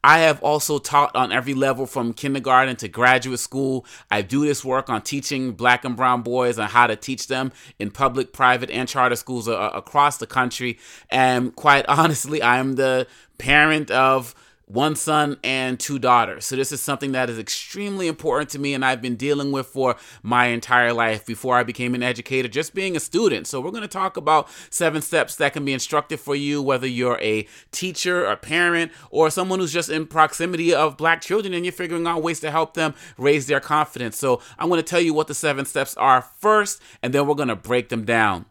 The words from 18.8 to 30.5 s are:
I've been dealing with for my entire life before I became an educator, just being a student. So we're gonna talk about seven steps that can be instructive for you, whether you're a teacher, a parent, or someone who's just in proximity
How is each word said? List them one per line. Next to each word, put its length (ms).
I've 180
been 140
dealing 340
with 160
for 300
my 240
entire 460
life 340
before 300
I 80
became 300
an 100
educator, 420
just 260
being 220
a 60
student. 480
So 120
we're 120
gonna 160
talk 280
about 320
seven 320
steps 340
that 160
can 120
be 80
instructive 480
for 160
you, 260
whether 240
you're 340
a 280
teacher, 520
a 120
parent, 560
or 180
someone 300
who's 140
just 180
in 160
proximity 680